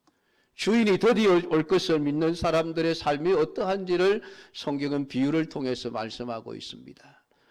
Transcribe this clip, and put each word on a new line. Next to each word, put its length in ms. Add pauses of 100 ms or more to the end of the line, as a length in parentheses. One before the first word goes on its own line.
(540)
주인이 440
드디어 520
올 140
것을 360
믿는 340
사람들의 600
삶이 380
어떠한지를 880 (300)
성경은 560
비유를 400
통해서 420
말씀하고 640
있습니다. 680 (260)